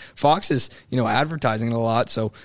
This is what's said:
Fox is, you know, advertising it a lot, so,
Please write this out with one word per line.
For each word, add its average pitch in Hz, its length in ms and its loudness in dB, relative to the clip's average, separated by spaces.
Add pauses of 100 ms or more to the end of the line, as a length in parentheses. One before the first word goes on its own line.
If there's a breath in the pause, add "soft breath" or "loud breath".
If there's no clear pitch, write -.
(140 loud breath)
Fox 160 380 2
is, 131 180 -2 (180 loud breath)
you 123 80 -4
know, 117 120 2
advertising 117 640 0
it - 20 -2
a 117 40 -2
lot, 113 300 0
so, 110 220 -2 (140 loud breath)